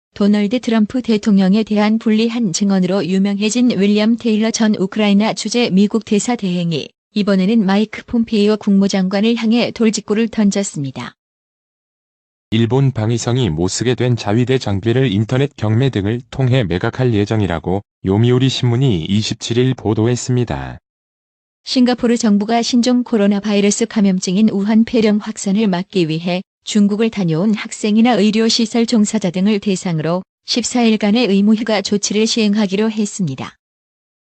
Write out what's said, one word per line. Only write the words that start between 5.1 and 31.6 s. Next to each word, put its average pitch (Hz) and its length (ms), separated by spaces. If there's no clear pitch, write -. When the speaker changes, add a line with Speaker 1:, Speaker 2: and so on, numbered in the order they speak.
Speaker 1:
주재 240 340
미국 202 340
대사 214 320
대행이 175 540
이번에는 202 520
마이크 196 400
폼페이오 214 520
국무장관을 196 800
향해 226 340
돌직구를 220 560
던졌습니다. 196 880
Speaker 2:
일본 123 400
방위성이 117 580
못쓰게 95 460
된 123 200
자위대 120 440
장비를 113 520
인터넷 120 440
경매 113 340
등을 110 400
통해 131 340
매각할 110 520
예정이라고 101 640
요미우리 120 440
신문이 120 560
이십칠 107 520
일 127 160
보도했습니다. 120 1040
Speaker 1:
싱가포르 240 540
정부가 220 440
신종 247 420
코로나 202 360
바이러스 202 480
감염증인 196 640
우한 214 340
폐렴 214 340
확산을 208 500
막기 180 420
위해 175 340
중국을 208 440
다녀온 196 460
학생이나 220 580
의료시설 220 720
종사자 214 460
등을 196 280
대상으로 175 640
십사 247 380
일간의 220 420
의무 202 300
휴가 220 260